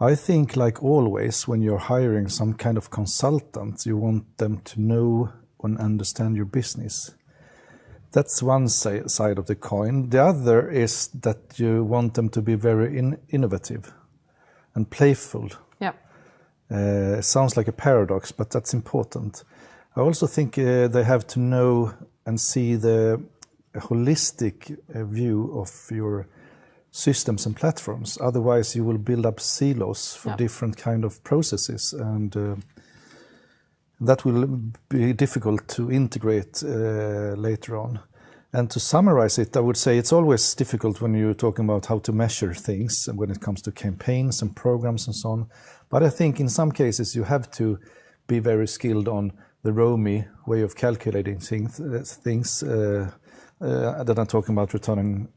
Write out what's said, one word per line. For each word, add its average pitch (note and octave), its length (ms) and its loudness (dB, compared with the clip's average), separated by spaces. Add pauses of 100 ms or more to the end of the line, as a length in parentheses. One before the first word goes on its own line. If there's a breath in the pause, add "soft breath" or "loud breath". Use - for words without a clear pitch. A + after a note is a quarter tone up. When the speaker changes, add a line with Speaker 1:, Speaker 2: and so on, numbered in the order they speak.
Speaker 1:
I C3 160 4
think, D3+ 380 2
like A#2+ 280 0
always, A#2 680 2
when A2+ 140 0
you're G#2+ 160 2
hiring A2 500 0
some G#2+ 240 -2
kind A#2 240 -2
of - 140 -6
consultant, G#2+ 960 -4
you A2 100 0
want G#2+ 400 -2
them G#2+ 280 -2
to - 180 -6
know A#2 480 2 (320)
and A2 160 -2
understand G#2+ 580 -2
your G#2 80 -2
business. - 680 -6 (1000 soft breath)
That's - 320 0
one C3 240 4
si-, G#2+ 400 -2
side G#2 300 0
of F#2+ 80 -4
the G2+ 100 -2
coin. A#2+ 540 -2
The C3 120 6
other C3 480 6
is A#2+ 380 0 (140)
that - 360 -4
you A2+ 240 2
want A#2 320 0
them A2+ 140 2
to A2+ 120 -2
be A2+ 140 2
very A2+ 420 2
in-, C3 220 0 (100)
innovative A2 640 -2 (840 soft breath)
and A2 120 -2
playful. B2+ 600 2 (300)
Speaker 2:
Yeah. G3 140 -4 (760 soft breath)
Speaker 1:
Uh, G2+ 480 0
it G#2 60 -4
sounds C3+ 320 2
like A2 100 2
a A2+ 60 -2
paradox, G2+ 580 2
but - 200 -6
that's - 220 -4
important. - 720 -4 (540 loud breath)
I A#2+ 40 2
also D#3 280 2
think, C#3+ 300 -2
uh, B2 280 4
they A#2+ 160 2
have A#2+ 260 2
to B2+ 120 -4
know B2 520 2 (320)
and A2 160 -2
see A#2+ 360 0
the A2+ 440 2 (540)
holistic, A#2+ 1040 -2 (160)
uh, A2+ 80 -6
view A2 560 -2
of - 320 -10
your G#2 380 -4 (640 soft breath)
systems - 540 0
and A2 100 -4
platforms. A#2 640 -4
Otherwise, A#2+ 560 2
you A#2 80 0
will A2+ 140 0
build A#2 280 0
up G#2 140 -2
silos A2+ 760 -2
for - 140 -10
Speaker 2:
Yeah. G2+ 80 -6
Speaker 1:
different A2+ 400 -2
kind A2+ 280 -2
of G#2+ 200 -6
processes, B2 680 -2
and, G#2+ 440 -4
uh, G#2 180 -4 (1500 soft breath)
that C3 240 4
will B2 220 2 (420)
be B2 240 2
difficult G#2+ 560 0
to A#2+ 220 -4
integrate, A2 720 0
uh, G#2+ 760 -2
later A2 400 -4
on. A2 240 -6 (520 soft breath)
And B2 180 0
to A#2 100 -4
summarize D3 580 4
it, A2+ 180 0
I C3 40 4
would A#2+ 160 2
say A#2+ 220 4
it's A#2 140 2
always D#3 420 4
difficult A2 460 -2
when A2+ 140 0
you're G#2+ 200 2
talking A2+ 300 0
about G#2 220 0
how A2 140 0
to - 120 -4
measure G#2+ 420 0
things A2 540 -4
and A2 100 -6
when G2+ 120 -2
it G2 100 -6
comes G2+ 220 -6
to G#2 100 -6
campaigns B2+ 680 -2
and G#2+ 120 -4
programs A#2+ 520 -2
and G#2+ 100 -6
so A2+ 140 -6
on. A2+ 160 -4 (420 loud breath)
But C3+ 140 2
I D3+ 80 6
think D3+ 280 0
in C3+ 100 0
some D#3 240 0
cases A2+ 420 0
you A#2 100 -2
have C3+ 280 -2
to A2 260 -2 (480 soft breath)
be A#2+ 140 0
very A2 260 2
skilled G#2+ 420 -2
on G2+ 240 -2 (300 soft breath)
the A2 100 0
romi G#2+ 540 2 (200)
way A2+ 160 2
of G#2 120 -2
calculating G2+ 640 -2
things, A2 420 -6
uh, B2+ 240 -6
things, - 580 -4
uh, G#2 480 -2 (500 loud breath)
uh, B2+ 440 -2
that A#2 140 2
I'm G#2+ 80 2
talking A2 280 0
about G#2 200 0
returning G#2 640 -2